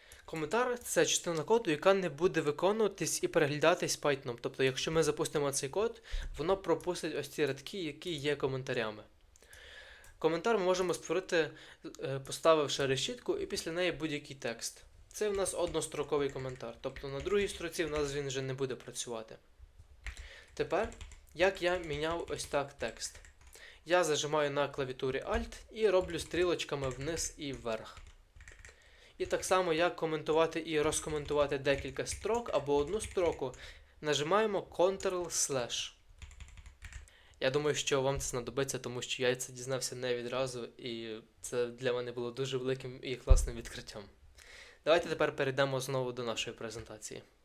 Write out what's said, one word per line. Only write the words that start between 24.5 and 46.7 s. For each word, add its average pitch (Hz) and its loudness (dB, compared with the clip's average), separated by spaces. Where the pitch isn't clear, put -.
клавіатурі 131 -2
Alt 233 -2
і 220 4
роблю 180 4
стрілочками 151 0
вниз 139 -4
і 143 -6
вверх. 113 -6
І 185 -2
так 175 0
само, 185 4
як 175 2
коментувати 160 2
і 156 2
розкоментувати 147 0
декілька 135 0
строк 233 -2
або 143 2
одну 156 0
строку, 151 -2
нажимаємо 165 2
Ctrl 185 0
Slash. - -2
Я 131 4
думаю, 147 2
що 139 2
вам 139 2
це - -4
знадобиться, 127 -2
тому 123 -6
що - -4
я 123 4
це 127 -10
дізнався 127 -6
не 123 -2
відразу, 123 -4
і 113 -10
це 123 -2
для 120 -2
мене 123 -2
було 120 -4
дуже 131 -4
великим 127 -4
і 127 -4
класним 123 8
відкриттям. 113 -12
Давайте 151 4
тепер 156 0
перейдемо 135 0
знову 131 -2
до 123 -6
нашої 113 -4
презентації. 110 -12